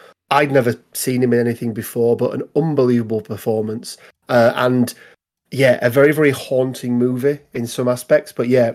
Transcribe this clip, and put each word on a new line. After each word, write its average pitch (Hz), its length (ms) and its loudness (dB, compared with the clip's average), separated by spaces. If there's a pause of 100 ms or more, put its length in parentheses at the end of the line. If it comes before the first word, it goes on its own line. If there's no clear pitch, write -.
(320)
I'd 143 200 2
never 120 240 2 (180)
seen 127 280 -4
him 123 120 2
in 120 60 2
anything 120 340 -4
before, 117 420 -2
but - 180 -2
an 131 100 -8 (120)
unbelievable 123 680 0
performance. 110 760 -6 (320)
Uh, 120 260 4
and 127 380 0 (580)
yeah, 127 300 2
a 123 80 0
very, 139 240 4
very 147 180 2
haunting 131 680 -4
movie 127 400 0 (160)
in 117 140 -6
some 123 220 -4
aspects, 123 420 0
but 120 160 -4
yeah, 123 280 2